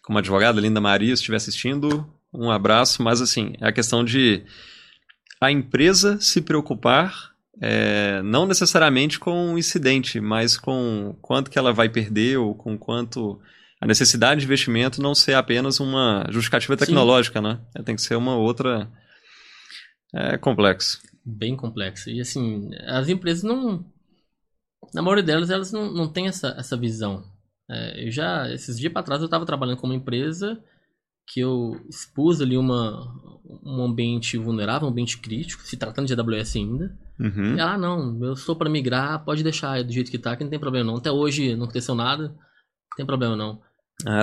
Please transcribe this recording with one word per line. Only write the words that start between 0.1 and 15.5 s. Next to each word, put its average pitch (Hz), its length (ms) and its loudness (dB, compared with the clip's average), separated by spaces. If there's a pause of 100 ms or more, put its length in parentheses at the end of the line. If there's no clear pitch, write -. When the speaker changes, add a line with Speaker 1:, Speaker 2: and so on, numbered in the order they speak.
Speaker 1:
uma 104 80 4
advogada, 98 380 4
Linda 107 220 2
Maria, 101 340 4
se 120 60 -2
estiver 110 160 -4
assistindo, 143 720 -2 (260)
um 117 180 -2
abraço, 110 500 4
mas 117 200 2
assim, 117 380 -2
é 110 80 0
a 110 60 2
questão 117 320 2
de 117 380 4 (960)
a 131 100 4
empresa 165 720 4
se - 200 2
preocupar, 147 880 0 (300)
é, 104 600 0
não 117 220 2
necessariamente 160 760 4
com 175 340 0
o 170 40 0
incidente, 135 640 0
mas 110 360 2
com 113 640 -2
quanto 135 280 0
que - 100 -2
ela 127 140 4
vai 113 160 4
perder 113 480 0
ou 110 180 0
com 107 220 -8
quanto 113 640 -6 (420)
a 110 60 -2
necessidade 123 540 6
de 135 40 -2
investimento 131 560 0
não 143 140 0
ser - 180 4
apenas 131 460 2